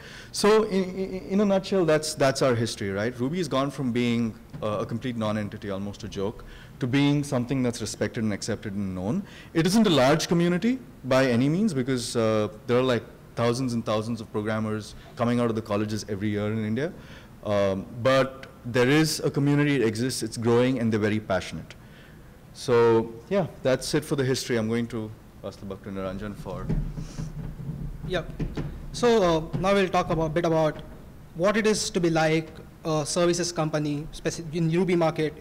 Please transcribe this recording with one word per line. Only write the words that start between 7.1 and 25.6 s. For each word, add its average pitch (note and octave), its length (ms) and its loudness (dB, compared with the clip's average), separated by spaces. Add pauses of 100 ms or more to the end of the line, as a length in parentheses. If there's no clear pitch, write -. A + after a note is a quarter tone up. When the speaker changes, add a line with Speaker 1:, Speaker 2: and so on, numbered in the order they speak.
Speaker 1:
something C3 400 -2
that's A#2+ 180 -2
respected A2 440 -4
and G#2+ 80 0
accepted G2+ 400 -6
and F#2+ 220 -4
known. G#2+ 280 -2 (300)
It E3 140 2
isn't G#3 200 6
a G3+ 40 4
large C#3+ 360 4
community F3 540 2 (240)
by C3 220 4
any B2 220 4
means, F#3 260 2
because, B2+ 420 -2
uh, A2 320 2 (180)
there A#2+ 120 4
are, B2+ 40 6
like, A#2+ 220 2 (320)
thousands A#2+ 380 0
and A2+ 100 -2
thousands A2 380 -2
of G2+ 100 -14
programmers G#2+ 640 -4 (220)
coming A#2+ 220 2
out A#2+ 120 2
of A2 40 -2
the A2 80 -2
colleges G#2+ 460 -2
every G#2+ 220 -2
year G#2 200 -2
in A2 140 -2
India. B2+ 280 -2 (520)
Um, G2 420 2 (160)
but C3 440 2 (180)
there B2 240 4
is D#3 320 4
a D3 100 0
community, C#3+ 460 2
it B2+ 60 2
exists, A2+ 400 0
it's A2+ 160 -6
growing, A#2+ 420 4
and A2+ 120 2
they're A2 60 0
very G#2+ 220 2
passionate. F2+ 540 -4 (800)
So A#2 560 4 (160)
yeah, F#3 200 0 (160)
that's C3 300 0
it D3 100 0
for - 100 -4
the C#3 100 0
history. B2+ 320 0
I'm A2 120 0
going A#2 200 -2
to A2 220 -8 (320)
pass G2+ 140 -10
the G#2 100 -16